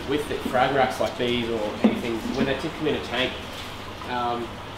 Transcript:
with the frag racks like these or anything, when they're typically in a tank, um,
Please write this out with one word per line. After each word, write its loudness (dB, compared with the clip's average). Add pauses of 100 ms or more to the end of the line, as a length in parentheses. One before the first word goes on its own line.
with 2
the 0 (140)
frag 4
racks 4
like 0
these 2
or 0 (200)
anything, 4 (160)
when 2
they're 0
typically -2
in 2
a -4
tank, 0 (800)
um, -2 (320)